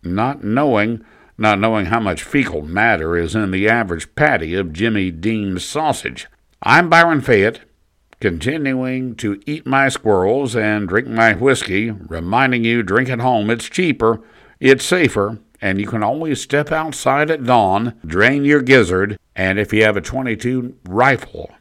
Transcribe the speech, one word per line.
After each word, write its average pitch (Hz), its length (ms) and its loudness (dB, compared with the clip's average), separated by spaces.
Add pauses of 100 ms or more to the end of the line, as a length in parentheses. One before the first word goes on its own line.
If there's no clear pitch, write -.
not 113 400 -4
knowing, 113 640 -2 (320)
not 107 220 2
knowing 110 260 0
how 107 140 0
much 95 240 -4
fecal 90 380 -2
matter 87 540 0
is 85 200 -2
in 107 160 -2
the 98 180 0
average 101 460 -2
patty 104 380 0
of 90 200 -4
Jimmy 98 380 -2
Dean's 95 520 -4
sausage. 147 640 -6 (340)
I'm 160 280 4
Byron 165 320 6
Fayette, 113 380 2 (600)
continuing 127 960 -4
to 101 300 -4
eat 151 220 -8
my 135 200 2
squirrels 110 680 0
and 107 320 -2
drink 101 200 -2
my 113 260 2
whiskey, 107 580 0
reminding 101 720 -2
you, 117 180 0
drink 113 280 0
at 127 100 -4
home. 117 320 0
It's 117 180 -4
cheaper, 117 500 0 (400)
it's 131 240 6
safer, 113 560 0 (220)
and 98 180 0
you 104 60 -4
can 107 160 -4
always 143 400 -4
step 143 300 -2
outside 151 580 -2
at 156 140 -2
dawn, 113 600 2
drain 113 420 2
your 143 180 4
gizzard, 104 560 2 (160)
and 95 240 -2
if 104 120 -2
you 110 120 4
have 107 120 4
a 98 60 -2
twenty-two 123 760 -6 (100)
rifle 117 760 0